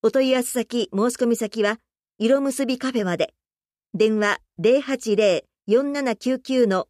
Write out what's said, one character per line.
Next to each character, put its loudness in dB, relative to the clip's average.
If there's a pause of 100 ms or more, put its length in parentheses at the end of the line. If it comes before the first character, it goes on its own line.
お 2
問 2
い 2
合 2
わ -2
せ -6
先、 -4
申 0
し -8
込 0
み 2
先 -4
は、 -2 (380)
色 2
結 -2
び -4
カ -4
フ -4
ェ -2
ま -2
で。 -4 (600)
電 2
話、 0 (180)
零 4
八 -2
零 2 (240)
四 2
七 -2
九 -2
九 2
の 0